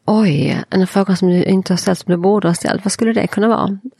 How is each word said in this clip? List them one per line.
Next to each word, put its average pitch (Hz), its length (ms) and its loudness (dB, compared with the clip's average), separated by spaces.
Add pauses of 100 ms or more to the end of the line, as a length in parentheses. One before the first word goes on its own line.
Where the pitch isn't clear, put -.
(120)
Oj, 160 580 0
en 190 180 2
fråga 196 280 0
som 185 140 0
du 180 140 2
inte 190 300 0
har 180 40 0
ställt, 185 220 -2
som - 120 -4
du 180 60 2
borde 190 300 2
ha 170 80 2
ställt. - 300 -4
Vad 196 60 -2
skulle 226 220 0
det 202 140 0
kunna 208 200 0
vara? 202 300 0 (220)